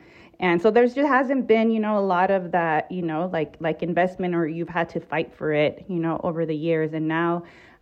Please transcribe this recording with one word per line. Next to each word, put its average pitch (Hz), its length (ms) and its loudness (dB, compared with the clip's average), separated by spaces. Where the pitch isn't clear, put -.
And 175 220 2
so 220 80 4
there's 240 240 4
just 277 140 2
hasn't 262 400 2
been, 220 240 4
you 220 80 0
know, 214 180 0
a 196 40 2
lot 190 280 2
of 180 220 0
that, 165 400 0
you 180 120 -4
know, 165 280 -2
like, 156 280 -4
like 160 240 -4
investment, 175 520 0
or 165 120 0
you've 165 220 -6
had 170 200 -2
to 165 100 -6
fight 156 340 -6
for 156 200 -4
it, 147 340 0
you 175 120 -4
know, 165 240 -2
over 165 240 -2
the 156 80 -4
years. 156 380 0
And 156 140 -2
now, 170 360 0